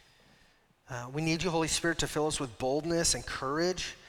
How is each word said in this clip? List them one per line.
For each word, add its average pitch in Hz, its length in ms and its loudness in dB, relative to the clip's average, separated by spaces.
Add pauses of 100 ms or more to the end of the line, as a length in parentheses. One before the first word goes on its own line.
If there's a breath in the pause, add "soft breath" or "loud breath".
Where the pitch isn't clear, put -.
(880 loud breath)
Uh, 123 240 -10
we 151 100 -2
need 160 200 2
you, 175 80 2
Holy 160 160 2
Spirit, 165 320 2
to 147 80 2
fill 151 220 2
us 151 100 0
with 127 200 -4
boldness 151 560 2
and 120 120 -4
courage 165 680 -2 (140 loud breath)